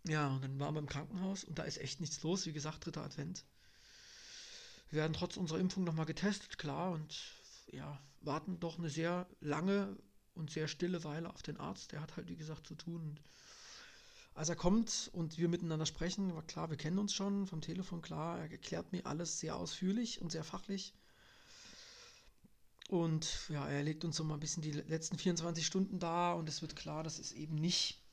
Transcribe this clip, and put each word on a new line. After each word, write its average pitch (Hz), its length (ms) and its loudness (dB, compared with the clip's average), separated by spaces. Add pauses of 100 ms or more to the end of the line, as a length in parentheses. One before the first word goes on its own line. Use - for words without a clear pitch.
Ja, 151 200 4
und 135 140 2
dann 135 180 -2
waren 147 140 2
wir 156 60 2
im 147 80 -4
Krankenhaus 190 540 -2
und 160 160 -6
da 165 60 -2
ist - 140 -2
echt - 220 -6
nichts 160 220 -4
los. 185 240 2
Wie 165 60 -4
gesagt, 151 340 -4
dritter 156 160 -4
Advent. 151 420 -4 (1400)
Wir 151 120 2
werden 160 120 4
trotz 170 240 0
unserer 165 220 0
Impfung 185 240 4
nochmal 160 240 2
getestet, 190 520 0
klar, 156 340 0
und 156 240 -4 (560)
ja, 143 280 -8 (200)
warten 160 400 0
doch 165 180 -2
eine 170 100 0
sehr 170 400 2 (120)
lange 190 560 4 (380)
und 156 160 -4
sehr 156 180 0
stille 175 340 2
Weile 165 320 -4
auf - 80 -14
den 147 140 -6
Arzt. 160 340 -6
Der - 100 -4
hat - 160 -8
halt, 175 120 -6
wie 165 80 -4
gesagt, 156 320 -8
zu 156 80 -8
tun. 170 260 -6
Und 151 180 -6 (1120)
als 156 140 0
er 170 60 2
kommt 202 580 6
und 160 260 -2
wir 175 100 6
miteinander 165 380 2
sprechen, 180 500 0
war 156 60 -6
klar, 160 280 -4
wir 151 60 0
kennen 156 240 2
uns 202 120 2
schon 202 360 2
vom 160 120 -2
Telefon, 175 400 -4
klar, 165 380 -2
er 160 100 -4
erklärt 165 440 -6
mir 180 140 -2
alles 160 340 -2
sehr 160 160 -2
ausführlich 190 640 0
und 165 100 -2
sehr 160 140 -2
fachlich. - 500 -4 (2000)
Und 165 580 4
ja, 147 180 0
er 143 160 2
legt 156 220 0
uns 165 100 0
so 165 80 0
mal 156 120 2
ein 147 60 -2
bisschen 156 220 -2
die 156 80 0
letzten 160 480 0
vierundzwanzig 165 480 4
Stunden 190 320 4
dar 175 380 4
und 160 120 0
es - 140 -2
wird 156 140 -6
klar, 156 260 -4
dass 160 160 -2
es - 140 -6
eben 156 240 -2
nicht - 440 4 (120)